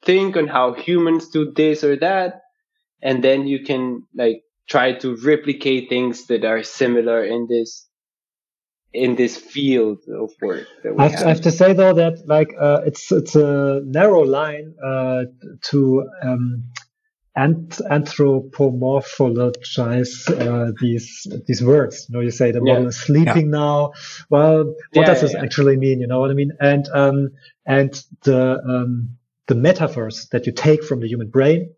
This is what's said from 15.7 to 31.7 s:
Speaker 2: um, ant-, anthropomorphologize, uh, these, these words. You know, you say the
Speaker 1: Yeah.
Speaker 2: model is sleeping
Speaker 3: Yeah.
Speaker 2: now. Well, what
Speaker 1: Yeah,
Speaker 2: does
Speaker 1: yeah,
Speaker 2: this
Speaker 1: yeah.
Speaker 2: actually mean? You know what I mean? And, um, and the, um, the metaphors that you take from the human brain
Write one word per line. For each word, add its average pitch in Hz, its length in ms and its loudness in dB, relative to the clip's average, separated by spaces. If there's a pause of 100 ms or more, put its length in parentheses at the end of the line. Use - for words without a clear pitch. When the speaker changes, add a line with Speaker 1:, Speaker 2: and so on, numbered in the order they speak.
Speaker 2:
um, 123 420 -4 (720)
ant-, 160 460 -2 (100)
anthropomorphologize, 131 2500 -2 (100)
uh, 120 400 -2
these, 117 480 -6 (200)
these 120 160 -2
words. 131 440 2
You 120 80 -14
know, 120 60 -4
you 120 100 -2
say 120 200 0
the 123 120 -2
Speaker 1:
Yeah. 131 120 4
Speaker 2:
model 123 140 0
is - 120 -8
sleeping 160 500 2
Speaker 3:
Yeah. 147 80 -2
Speaker 2:
now. 147 320 0 (380)
Well, 156 360 6
what 156 100 -8 (180)
Speaker 1:
Yeah, 160 120 6
Speaker 2:
does - 120 6
Speaker 1:
yeah, - 60 2
Speaker 2:
this 131 100 0
Speaker 1:
yeah. - 100 -6
Speaker 2:
actually 139 340 2
mean? 131 220 0
You 123 80 -6
know 127 120 -2
what 135 120 0
I 139 40 -2
mean? 143 160 -2 (100)
And, 143 320 2
um, 139 360 2 (360)
and 139 260 2 (320)
the, 127 420 2
um, 123 520 -4 (300)
the 123 80 2
metaphors 131 760 -2
that 156 140 -4
you 123 80 -4
take 151 300 2
from 131 180 -4
the 117 60 -6
human 110 220 -8
brain 156 480 0